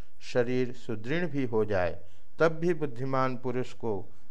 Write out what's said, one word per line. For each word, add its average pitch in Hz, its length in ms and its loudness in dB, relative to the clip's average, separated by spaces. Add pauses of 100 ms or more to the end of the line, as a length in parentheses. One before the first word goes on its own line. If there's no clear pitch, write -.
(200)
शरीर 123 520 0
सुदृढ़ 127 540 0
भी 139 180 0
हो 110 200 2
जाए, 90 360 2 (380)
तब 160 100 4
भी 165 260 2
बुद्धिमान 131 640 0
पुरुष 127 360 -2
को 107 360 -2 (220)